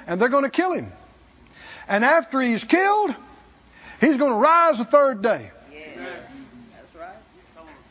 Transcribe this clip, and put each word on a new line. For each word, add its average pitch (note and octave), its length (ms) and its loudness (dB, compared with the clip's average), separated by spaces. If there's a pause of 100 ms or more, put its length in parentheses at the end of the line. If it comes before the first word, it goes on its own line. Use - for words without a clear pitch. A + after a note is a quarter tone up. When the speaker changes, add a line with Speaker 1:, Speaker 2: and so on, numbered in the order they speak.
Speaker 1:
and F3+ 160 -6
they're A#3+ 80 2
gonna C#4 220 0
kill F4+ 220 -2
him. B2 180 -8 (960)
And G#3 180 0
after C#4+ 340 0
he's A#3 240 -2
killed, G4 520 0 (840)
he's C#4 180 4
gonna B3+ 200 0
rise D#4+ 400 4
the A#3 80 -6
third C4+ 380 2
day." D3 260 -2 (220)
Speaker 2:
Yes. D3+ 160 -20 (880)
That's C3 200 -20
right. F3+ 680 -20 (260)